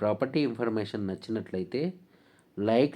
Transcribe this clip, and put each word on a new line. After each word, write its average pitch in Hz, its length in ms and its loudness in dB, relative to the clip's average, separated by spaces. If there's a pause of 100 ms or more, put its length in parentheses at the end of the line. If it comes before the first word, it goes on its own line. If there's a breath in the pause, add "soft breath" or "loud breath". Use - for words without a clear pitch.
ప్రాపర్టీ 131 380 2 (100)
ఇన్ఫర్మేషన్ 110 600 -2
నచ్చినట్లయితే 95 720 -4 (760 soft breath)
లైక్ 117 380 4